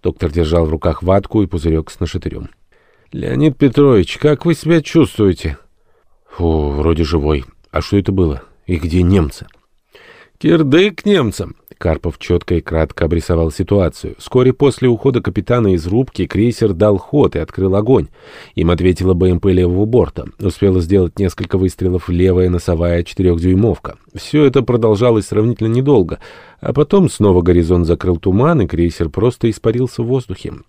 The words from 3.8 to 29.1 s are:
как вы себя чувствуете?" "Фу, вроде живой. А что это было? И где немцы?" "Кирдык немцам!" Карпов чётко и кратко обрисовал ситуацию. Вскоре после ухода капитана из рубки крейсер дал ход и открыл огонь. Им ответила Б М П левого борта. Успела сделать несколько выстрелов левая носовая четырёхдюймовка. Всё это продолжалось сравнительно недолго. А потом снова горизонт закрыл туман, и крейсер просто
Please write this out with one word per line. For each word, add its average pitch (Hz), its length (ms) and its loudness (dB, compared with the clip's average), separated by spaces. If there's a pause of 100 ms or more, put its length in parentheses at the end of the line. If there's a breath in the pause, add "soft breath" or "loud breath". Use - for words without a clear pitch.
как 151 300 0
вы 170 80 2
себя 160 260 0
чувствуете?" 101 800 0 (720)
"Фу, 80 400 -2
вроде 78 340 0
живой. 76 400 -2 (260)
А - 120 -4
что - 160 -2
это 98 140 -2
было? 82 320 -2 (220)
И 92 100 -2
где 82 260 0
немцы?" 87 440 0 (920 soft breath)
"Кирдык 165 680 0
немцам!" 147 520 -2 (220)
Карпов 82 420 -4
чётко 87 340 -2
и 82 60 0
кратко 80 460 -4
обрисовал 82 440 -2
ситуацию. 92 640 -2
Вскоре 127 360 0
после 127 340 0
ухода 120 340 0
капитана 101 540 0
из 82 140 -2
рубки 104 380 -2
крейсер 107 480 0
дал 104 220 2
ход 127 380 0
и 80 60 -2
открыл 92 340 -2
огонь. 107 320 2 (480 loud breath)
Им 82 160 0
ответила 90 440 2
Б 90 160 2
М 87 100 0
П 98 100 0
левого 90 340 2
борта. 110 440 0 (100)
Успела 92 420 0
сделать 90 380 0
несколько 92 400 -4
выстрелов 92 500 -2
левая 90 420 2
носовая 87 520 0
четырёхдюймовка. 92 960 0 (180)
Всё - 300 0
это 135 180 4
продолжалось 113 640 2
сравнительно 110 420 -2
недолго. 113 520 2 (400 loud breath)
А - 120 -4
потом - 380 2
снова 92 320 4
горизонт 87 460 2
закрыл 85 280 0
туман, 120 440 2
и 87 80 0
крейсер 82 400 -2
просто 113 420 -2